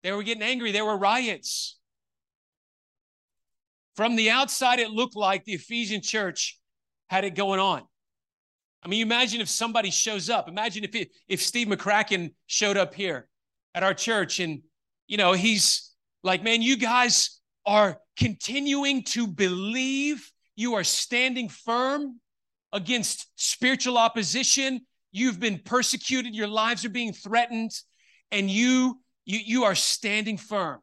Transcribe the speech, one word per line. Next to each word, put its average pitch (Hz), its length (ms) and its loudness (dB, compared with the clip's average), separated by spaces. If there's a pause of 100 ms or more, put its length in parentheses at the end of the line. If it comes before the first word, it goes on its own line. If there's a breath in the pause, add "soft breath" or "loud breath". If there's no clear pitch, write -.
They 185 100 -4
were 208 100 -4
getting 220 200 -4
angry. 233 300 -2
There 208 120 0
were 214 140 0
riots. 214 800 -2 (2250)
From 226 220 2
the 220 120 4
outside, 247 500 2
it 226 120 0
looked 233 260 -2
like 196 280 0
the 208 100 -6
Ephesian 214 480 -4
church - 580 -4 (480)
had 190 160 0
it 190 100 -6
going 196 260 0
on. 180 280 0 (960)
I - 20 -12
mean, 208 140 0
imagine 233 380 0
if 190 80 -4
somebody 226 420 -2
shows 202 400 -2
up. 214 180 0
Imagine 208 360 -6
if 190 100 -10
it, 208 160 -4 (160 soft breath)
if 185 160 -2
Steve 240 240 0
McCracken 202 680 0 (140)
showed 202 300 0
up 190 180 0
here 165 320 -6 (480)
at 175 80 -2
our 190 120 2
church 214 440 -2
and, 160 240 -4 (460)
you 208 80 -6
know, 190 160 4
he's 202 600 2 (300)
like, 185 220 0
"Man, 226 180 2
you 254 140 2
guys 240 640 2 (260)
are 208 320 4 (180)
continuing 277 840 0
to 233 240 -2
believe. 226 1040 -2 (240)
You 233 200 -2
are 190 100 0
standing 247 640 0
firm 254 720 -2 (520)
against 208 640 -4
spiritual 254 640 0
opposition. 233 880 2 (240)
You've 208 300 0
been 208 180 0
persecuted. 240 800 -2
Your 214 100 -2
lives 220 380 0
are 233 60 -4
being 220 220 -4
threatened. 226 600 -2 (580 soft breath)
And 196 180 0
you, 254 520 2 (240)
you, 202 200 -4
you 233 200 0
are 196 100 4
standing 214 640 -2
firm. 175 460 -4